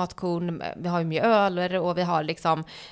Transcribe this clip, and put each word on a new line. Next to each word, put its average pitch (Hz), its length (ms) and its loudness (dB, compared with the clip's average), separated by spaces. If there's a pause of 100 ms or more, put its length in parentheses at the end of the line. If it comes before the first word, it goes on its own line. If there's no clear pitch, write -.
matkorn, 175 600 -4
eh, - 60 -6 (100)
vi 170 120 -6
har 175 100 0
ju 165 60 0
mjöl 190 540 4 (160)
och 175 220 0
vi 180 40 0
har 170 220 2
liksom, 160 400 0 (280)